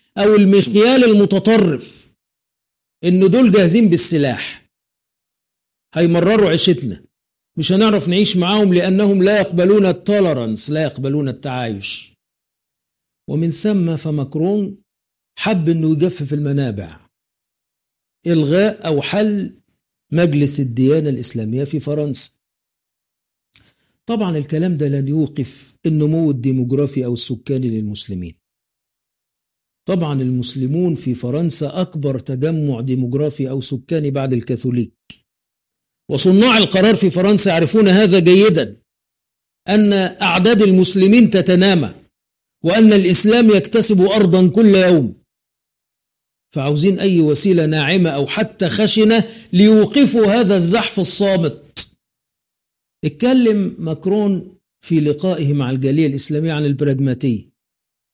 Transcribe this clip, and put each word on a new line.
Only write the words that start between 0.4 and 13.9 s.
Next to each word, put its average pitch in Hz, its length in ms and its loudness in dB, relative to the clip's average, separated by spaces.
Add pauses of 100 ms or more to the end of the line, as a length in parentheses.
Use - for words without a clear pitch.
المتطرف، 202 1080 0 (920)
إن 185 260 2
دول 233 220 4
جاهزين 196 380 4
بالسلاح، 147 800 -2 (1200)
هيمرروا 170 560 2
عيشتنا، 147 540 -2 (540)
مش 165 140 -2
هنعرف 208 360 0
نعيش 180 300 0
معاهم 190 360 0
لأنهم 190 500 2
لا 208 160 2
يقبلون 190 460 2
التولرانس، 165 880 -2
لا 156 120 -4
يقبلون 139 460 -6
التعايش. 120 840 -10 (1160)
ومن 160 220 -4
ثم 175 440 -2